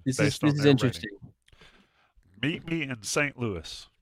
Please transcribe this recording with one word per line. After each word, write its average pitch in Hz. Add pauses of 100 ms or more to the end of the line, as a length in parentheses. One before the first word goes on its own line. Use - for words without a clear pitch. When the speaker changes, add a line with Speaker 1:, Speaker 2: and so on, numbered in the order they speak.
Speaker 1:
This 131
is, - (160)
Speaker 2:
based -
on 151
Speaker 1:
this 147
is 143
Speaker 2:
their 143
rating. 131
Speaker 1:
interesting. - (1300)
Speaker 2:
Meet 143
Me 165
in 127
Saint 143
Louis, 101 (160)